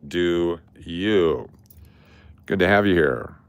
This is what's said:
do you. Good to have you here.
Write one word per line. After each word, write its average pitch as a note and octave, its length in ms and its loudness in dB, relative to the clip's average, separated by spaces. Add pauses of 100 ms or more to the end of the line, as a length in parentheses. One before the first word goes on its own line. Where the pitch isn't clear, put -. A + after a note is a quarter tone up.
do E2+ 540 -2 (160)
you. E2+ 720 -2 (960)
Good G2+ 120 -4
to F#2 100 2
have G2+ 180 4
you G2 80 2
here. C#2+ 420 0 (120)